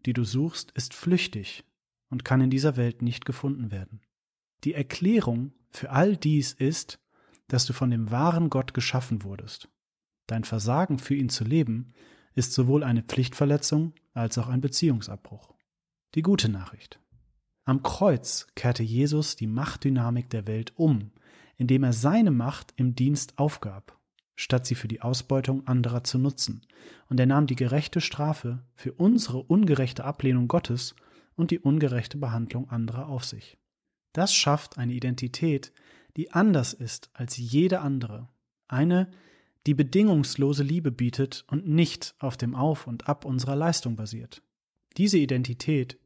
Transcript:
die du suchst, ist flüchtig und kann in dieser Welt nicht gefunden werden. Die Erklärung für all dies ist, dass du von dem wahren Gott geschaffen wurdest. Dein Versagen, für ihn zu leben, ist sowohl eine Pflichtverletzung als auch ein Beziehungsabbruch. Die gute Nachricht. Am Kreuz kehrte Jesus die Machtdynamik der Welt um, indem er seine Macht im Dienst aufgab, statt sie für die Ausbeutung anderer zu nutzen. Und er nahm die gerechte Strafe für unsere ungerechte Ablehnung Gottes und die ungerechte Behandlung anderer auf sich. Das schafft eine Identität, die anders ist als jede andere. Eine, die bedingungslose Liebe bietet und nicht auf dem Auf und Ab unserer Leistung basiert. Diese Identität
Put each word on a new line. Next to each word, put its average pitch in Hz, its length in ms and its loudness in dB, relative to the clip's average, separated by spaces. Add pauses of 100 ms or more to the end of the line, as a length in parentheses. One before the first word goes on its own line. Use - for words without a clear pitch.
die 123 80 0
du 120 100 0
suchst, 131 500 -4
ist - 200 -8
flüchtig - 680 -2 (460)
und 127 140 -6
kann 131 180 4
in 131 100 4
dieser 135 260 2
Welt 120 240 -2
nicht 120 240 -4
gefunden 135 460 -4
werden. 98 300 -12 (600)
Die 156 120 -2
Erklärung 139 760 0 (180)
für - 180 -10
all 175 260 4
dies 151 380 2
ist, - 460 -4 (500)
dass 123 160 0
du - 60 -4
von 123 180 0
dem 113 220 0
wahren 165 380 2
Gott 131 240 -2
geschaffen 123 500 -2
wurdest. 98 460 -14 (560)
Dein 113 180 -2
Versagen, 127 560 0
für - 160 -2
ihn 131 140 0
zu - 160 -4
leben, 123 480 0 (420)
ist 123 160 0
sowohl 135 320 4
eine 117 200 0
Pflichtverletzung 147 880 0 (200)
als 117 240 -4
auch 117 120 -2
ein 127 100 0
Beziehungsabbruch. 131 960 -2 (600)
Die 160 100 0
gute 180 260 4
Nachricht. - 500 -10 (640)
Am 131 200 0
Kreuz - 680 0
kehrte 123 300 -2
Jesus 143 540 0
die 113 100 -4
Machtdynamik 123 840 -2
der 107 160 -6
Welt 110 300 -6
um, 127 360 2 (440)
indem 131 300 4
er 123 80 4
seine 165 380 4
Macht 123 440 -2
im 127 200 0
Dienst 143 440 0
aufgab, - 580 -4 (380)
statt 127 300 0
sie 123 100 -2
für 110 140 -6
die 113 120 -8
Ausbeutung 131 680 -2
anderer 123 360 0
zu - 160 -2
nutzen. 127 440 -2 (440)
Und 127 100 0
er 127 100 6
nahm 139 200 4
die 127 80 -2
gerechte 135 460 0
Strafe 147 600 -4 (120)
für - 180 -10
unsere 180 500 2
ungerechte 156 600 2
Ablehnung 127 460 0
Gottes - 480 -2 (380)
und 165 160 0
die 170 80 0
ungerechte 139 580 0
Behandlung 117 520 -4
anderer 117 380 -6
auf 131 160 -6
sich. - 340 -14 (540)
Das 185 240 0
schafft - 420 2
eine 123 140 -2
Identität, 127 800 -2 (440)
die - 160 -6
anders 175 420 4
ist - 400 -10
als - 240 -8
jede 151 420 2
andere. 120 480 -6 (400)
Eine, 175 440 2 (560)
die 147 80 4
bedingungslose 143 880 4
Liebe 156 280 0
bietet 123 560 -2
und 175 200 -4
nicht 156 500 2
auf 131 200 -6
dem - 180 -2
Auf 147 320 0
und 117 200 -8
Ab 143 160 -2
unserer 131 320 -2
Leistung 151 400 0
basiert. 110 460 -10 (560)
Diese 196 220 4
Identität 127 880 -2